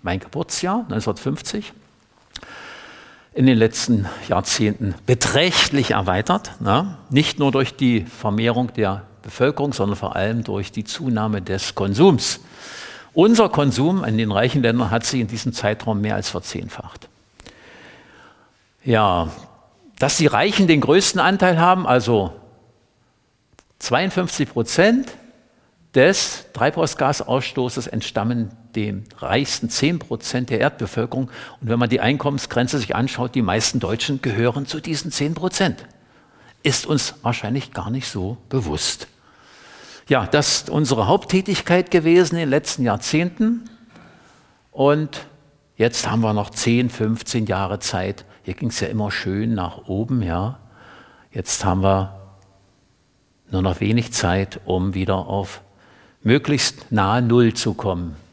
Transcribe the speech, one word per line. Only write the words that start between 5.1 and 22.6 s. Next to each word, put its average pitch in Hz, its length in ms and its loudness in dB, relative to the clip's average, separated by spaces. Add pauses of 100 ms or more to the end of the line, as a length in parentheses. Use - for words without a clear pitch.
erweitert, 101 720 0
ne? 151 360 0 (120)
Nicht 143 300 2
nur 139 120 4
durch 135 240 0
die 120 260 2
Vermehrung 113 720 -2
der 101 280 -2 (220)
Bevölkerung, 139 500 -2
sondern 101 240 -2
vor - 180 -6
allem 110 280 -2
durch 101 280 -6
die 110 120 -8
Zunahme 110 580 -2
des 95 340 -6
Konsums. 110 640 4 (760)
Unser 214 320 6
Konsum 151 560 2
in 110 140 0
den 110 140 0
reichen 123 300 2
Ländern 117 300 2
hat 117 140 0
sich 127 160 0
in 107 60 -2
diesem 113 260 -4
Zeitraum 104 480 -2
mehr 104 140 -2
als 101 140 -4
verzehnfacht. - 800 -10 (1800)
Ja, 98 460 2 (680)
dass 139 200 0
die 151 100 4
Reichen 175 400 4
den 156 140 6
größten 170 400 4
Anteil 185 360 4
haben, 180 300 4
also 117 460 2 (1500)